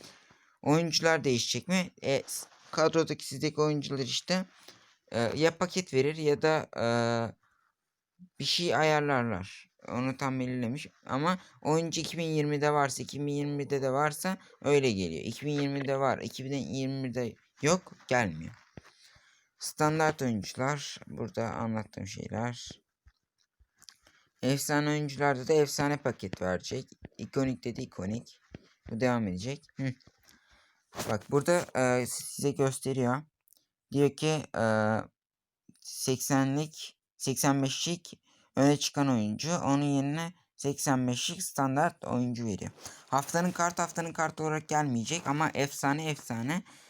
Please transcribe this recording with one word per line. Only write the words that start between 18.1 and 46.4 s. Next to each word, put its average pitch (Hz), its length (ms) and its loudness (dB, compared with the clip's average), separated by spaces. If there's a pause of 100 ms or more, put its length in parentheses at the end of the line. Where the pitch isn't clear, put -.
Standart 151 640 2
oyuncular, 131 760 -2 (100)
burada 113 420 -6
anlattığım 110 580 -6
şeyler. 117 640 -6 (1700)
Efsane 147 480 2
oyuncularda 143 580 0
da 156 60 4
efsane 143 440 4
paket - 440 -4
verecek. 92 480 -2 (280)
İkonik 131 460 -2
dedi, 127 180 -6
ikonik. 110 580 -8 (500)
Bu 113 100 -6
devam 120 280 2
edecek. 98 400 -6 (100)
Hı. 131 160 -2 (1160)
Bak 107 220 -2
burada, 156 340 4 (100)
e, 123 320 4
size - 440 -4
gösteriyor. 135 720 0 (680)
Diyor 139 240 4
ki, 156 280 0 (140)
e, 113 80 2 (1160)
seksenlik, 135 1160 -2 (200)
seksen 139 460 2
beşlik - 560 -4 (360)
öne 143 220 6
çıkan 139 320 0
oyuncu. 113 480 0
Onun 139 380 2
yerine 151 380 -2 (240)
seksen 139 500 0
beşlik 160 360 -2
standart 139 640 0
oyuncu 123 400 -2
veriyor. 101 260 -4 (360)
Haftanın 170 440 0
kart, 175 280 0
haftanın 165 340 -4
kartı 156 300 -2
olarak 156 260 -2
gelmeyecek 147 580 0
ama 147 260 0
efsane, 143 560 0
efsane. 135 540 -4 (260)